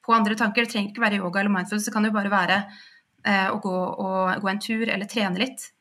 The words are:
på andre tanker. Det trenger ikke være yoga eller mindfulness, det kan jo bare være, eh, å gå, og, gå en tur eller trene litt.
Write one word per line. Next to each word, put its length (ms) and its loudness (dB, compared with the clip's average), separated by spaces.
på 100 4
andre 200 4
tanker. 300 2
Det 80 -10
trenger 200 -2
ikke 120 -2
være 140 2
yoga 220 -2
eller 120 0
mindfulness, 320 -2
det 80 -6
kan 120 2
jo 60 2
bare 180 0
være, 360 2
eh, 240 2
å 120 -2
gå, 380 -2
og, 420 0
gå 80 -2
en 100 -2
tur 280 -2
eller 180 -2
trene 320 -2
litt. 440 -4